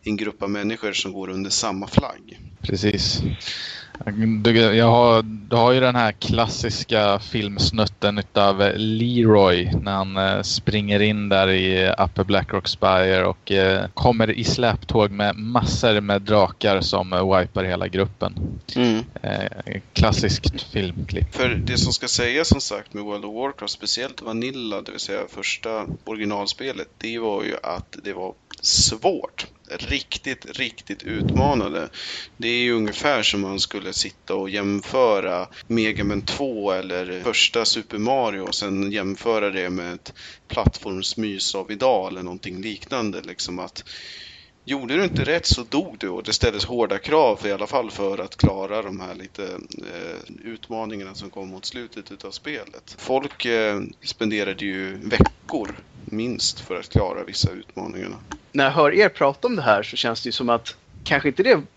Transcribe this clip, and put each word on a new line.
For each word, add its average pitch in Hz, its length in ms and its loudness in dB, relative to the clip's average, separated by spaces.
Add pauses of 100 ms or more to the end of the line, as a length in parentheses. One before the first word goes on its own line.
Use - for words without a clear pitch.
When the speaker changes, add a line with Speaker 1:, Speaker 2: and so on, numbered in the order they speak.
Speaker 1:
en 104 140 -2
grupp 104 260 -6
av 98 80 -4
människor 104 420 -2
som 95 200 -4
går 95 180 -8
under 95 200 -6
samma 101 360 -2
flagg. - 520 0 (220)
Speaker 2:
Precis. 101 640 0 (1200)
Du, 117 80 6 (240)
jag 117 140 8
har, 117 320 8
du 110 340 -4
har 117 160 8
ju 131 80 6
den 123 160 4
här 113 160 4
klassiska 107 1040 2
filmsnutten 104 1000 0
utav 98 580 4
Leroy 107 920 6 (120)
när 101 100 -2
han, 95 240 -2
eh, 98 260 2
springer 101 600 0
in 104 260 2
där 98 200 4
i 92 400 4 (100)
Upper 95 260 0
Blackrock 98 440 0
Spire 92 560 4
och, 92 280 -2
eh, 95 420 4
kommer 113 360 4
i 113 140 -2
släptåg 110 680 2
med 101 260 0
massor 113 640 2
med 101 220 0
drakar 98 580 4
som, 92 320 0
eh, 92 260 4
wipar 90 260 0
hela 92 240 -2
gruppen. 92 720 -2 (160)
Speaker 1:
Mm. 117 280 2 (180)
Speaker 2:
Eh, 98 580 -6 (120)
klassiskt - 720 2
filmklipp. - 720 -4
Speaker 1:
För 127 140 2
det 110 300 0
som 123 140 2
ska 123 160 -4
sägas 127 400 0
som 143 120 2
sagt - 340 -8
med 104 100 -8
World 104 200 -6
of 104 100 -10
Warcraft, 123 400 -6
speciellt 117 480 -6
Vanilla, 113 600 -4
det - 80 -14
vill 98 100 -12
säga 101 280 -6
första 110 580 -6 (180)
originalspelet, 104 840 -6 (100)
det 117 200 -6
var 107 240 -2
ju - 200 -4
att - 420 -8
det 101 80 -8
var 92 220 -8 (260)
svårt. - 840 0 (240)
Riktigt, - 880 -6
riktigt - 440 -8
utmanande. 98 840 0 (480)
Det 113 120 -4
är 120 140 0
ju 123 100 2
ungefär 113 500 0
som 101 180 0
man 98 200 -4
skulle 95 320 -6
sitta - 420 -4
och 95 160 -4
jämföra 101 960 0 (200)
Mega 107 380 0
Man 101 180 -2
två 110 500 -2
eller 92 520 -4
första 113 400 2
Super 110 340 -2
Mario 113 420 0
och 92 140 -6
sen 98 380 -2
jämföra 101 580 0
det 92 200 -4
med 87 240 -6
ett - 180 -16 (360)
plattformsmys 98 1080 -2
av 95 180 -6
idag 104 400 2
eller 92 100 -10
någonting 90 400 -10
liknande. 107 600 -6
Liksom 90 360 -10
att 90 260 -12 (800)
gjorde 135 320 -4
du 196 80 2
inte - 200 -2
rätt 165 220 0
så - 220 -2
dog 110 320 -2
du 98 80 -6
och 92 140 -6
det 107 100 -4
ställdes 104 320 0
hårda 101 340 -2
krav 143 380 2
för, 107 120 -6
i 101 40 0
alla 101 140 -4
fall 117 240 -2
för 98 280 -4
att 95 180 -10
klara 98 460 0
de 95 180 -10
här 92 140 -12
lite, 95 280 -14
eh, - 880 -12 (120)
utmaningarna 107 720 -10
som 98 160 -14
kom 98 180 -12
mot 92 160 -16
slutet 110 480 -12
utav 98 180 -16
spelet. - 680 -14
Folk, 131 460 -2
eh, 110 360 2 (240)
spenderade 101 600 -2
ju 95 380 -6
veckor 110 720 0 (300)
minst 113 560 -4
för - 200 -8
att - 80 -14
klara 92 360 0
vissa 92 260 -2
utmaningarna. 95 640 -10 (360)
Speaker 3:
När 151 120 2
jag 170 60 4
hör 151 240 4
er 196 140 6
prata 139 400 0
om 240 80 0
det 160 60 -4
här 107 200 4
så - 140 -8
känns 113 260 -2
det 127 60 -6
ju 113 40 -6
som 123 160 -2
att 117 280 0 (280)
kanske 147 240 2
inte 143 140 0
det 208 200 6 (140)